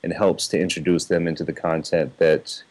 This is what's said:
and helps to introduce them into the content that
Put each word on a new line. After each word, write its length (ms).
and 100
helps 360
to 120
introduce 460
them 200
into 180
the 80
content 640
that 520